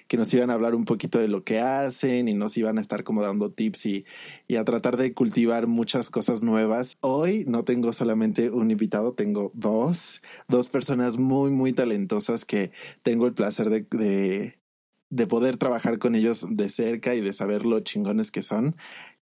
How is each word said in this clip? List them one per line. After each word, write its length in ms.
que 80
nos 180
iban 180
a 20
hablar 200
un 120
poquito 340
de 80
lo 160
que 160
hacen 680
y 40
nos 220
iban 220
a 40
estar 220
como 200
dando 280
tips 360
y, 180
y 80
a 80
tratar 320
de 180
cultivar 540
muchas 420
cosas 320
nuevas. 600
Hoy 440
no 200
tengo 260
solamente 600
un 200
invitado, 440
tengo 380
dos, 680
dos 220
personas 480
muy, 340
muy 220
talentosas 720
que 260
tengo 240
el 60
placer 360
de, 220
de, 680
de 180
poder 300
trabajar 400
con 180
ellos 340
de 200
cerca 460
y 60
de 120
saber 320
lo 140
chingones 520
que 100
son. 340